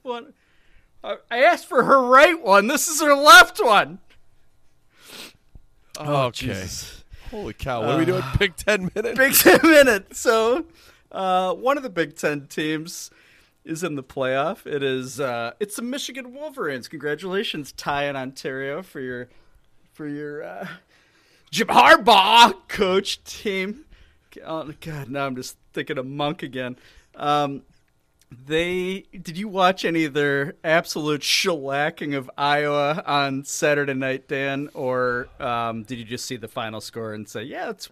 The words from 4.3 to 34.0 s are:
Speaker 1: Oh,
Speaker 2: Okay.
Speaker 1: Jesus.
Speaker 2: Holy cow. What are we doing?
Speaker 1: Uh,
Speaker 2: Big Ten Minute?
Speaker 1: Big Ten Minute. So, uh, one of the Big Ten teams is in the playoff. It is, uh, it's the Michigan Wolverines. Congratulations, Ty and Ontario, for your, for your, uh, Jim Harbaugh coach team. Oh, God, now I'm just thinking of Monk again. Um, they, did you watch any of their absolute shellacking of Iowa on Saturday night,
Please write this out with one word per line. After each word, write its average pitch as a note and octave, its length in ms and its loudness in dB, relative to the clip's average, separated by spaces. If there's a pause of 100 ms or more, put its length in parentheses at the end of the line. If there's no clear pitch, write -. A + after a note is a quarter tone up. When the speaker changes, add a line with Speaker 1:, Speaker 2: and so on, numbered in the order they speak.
Speaker 1:
Oh, D3 280 -2
Speaker 2:
Okay. B2 220 -8
Speaker 1:
Jesus. - 560 -10 (260)
Speaker 2:
Holy G#3 220 -10
cow. B2 300 -6
What - 80 -2
are - 80 0
we D#3+ 80 2
doing? F#3 160 0
Speaker 1:
Uh, - 160 -2
Speaker 2:
Big G3 180 0
Ten G3 380 -2
Minute? A3 220 -6
Speaker 1:
Big C4 180 4
Ten - 280 8
Minute. C#4 540 6
So, A#3+ 480 2 (480)
uh, F#3 420 -2
one A#3+ 220 0
of C#4 80 -8
the B3+ 60 -12
Big E3 260 -4
Ten D3 320 -4
teams D#3 600 -8 (540)
is D#3+ 200 -8
in D#3 120 -6
the C3+ 60 -8
playoff. C#3 640 -4
It C#3+ 160 -6
is, B2+ 380 -6
uh, A#2 400 -6
it's G#3 160 -8
the A#3+ 60 -10
Michigan B3+ 520 -10
Wolverines. B3+ 540 -10
Congratulations, D#3 840 -8
Ty C#3+ 320 -4
and C#3+ 120 -6
Ontario, C3+ 640 -10
for F#3 160 -20
your, B2 300 -10 (640)
for D3+ 160 -14
your, D3 340 -12
uh, - 240 -14 (840)
Jim G3 180 -2
Harbaugh A#3 840 6 (120)
coach - 580 -2
team. G#3 600 -8 (600)
Oh, D3+ 360 -10
God, D3 300 -12
now C#3 160 -6
I'm C3 100 -8
just B2+ 200 -12 (180)
thinking D3 240 -8
of C3 80 -6
Monk D3 360 -6
again. B2+ 340 -8 (380)
Um, D3 480 -2 (840)
they, F3+ 680 -4
did E3+ 260 -14
you G#3 80 -8
watch F#3 380 0
any E3 220 0
of C3+ 80 -6
their C#3+ 400 0 (100)
absolute D#3 560 0
shellacking D3 960 -2
of B2+ 200 -8
Iowa D3 680 0
on C#3 380 -2
Saturday C#3+ 500 0
night, C3+ 320 -6